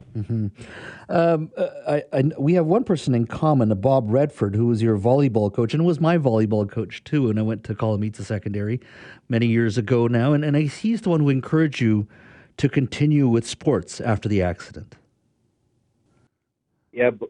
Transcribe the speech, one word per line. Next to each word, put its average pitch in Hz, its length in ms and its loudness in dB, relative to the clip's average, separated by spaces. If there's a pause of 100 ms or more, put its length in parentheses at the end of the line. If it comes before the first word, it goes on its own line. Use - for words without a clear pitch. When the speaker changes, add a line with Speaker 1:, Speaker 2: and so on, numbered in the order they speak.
(180)
Speaker 1:
Mm-hmm. 107 300 -4 (600)
Um, 170 480 0
uh, 185 120 -2 (180)
I, 147 160 -2 (100)
I, 135 120 2 (120)
we 147 180 2
have 170 120 2
one 196 160 2
person 156 320 -2
in 113 140 0
common, 139 420 2
uh, 107 60 0
Bob 127 340 2
Redford, 120 460 0
who 117 100 0
was 117 160 0
your 113 160 2
volleyball 110 560 2
coach 117 200 -2
and 160 120 2
was 170 140 0
my 170 180 2
volleyball 110 500 0
coach - 360 -10
too. 135 260 0
And 107 80 0
I 110 40 0
went 110 200 -4
to 110 140 -8
Calamita 107 460 -2
Secondary 104 580 -6 (480)
many 117 180 2
years 117 320 2
ago 117 300 2
now, 120 240 2
and, 147 120 0
and 147 120 0
I, 151 60 2
he's 214 400 -2
the 185 80 0
one 165 100 2
who 147 80 2
encouraged 139 520 0
you 107 280 2 (480)
to 143 120 2
continue 143 600 2
with 117 180 2
sports - 540 -2
after 110 280 -2
the 101 140 2
accident. - 540 -6 (1900)
Speaker 2:
Yeah, 123 200 2
B-, 107 200 -6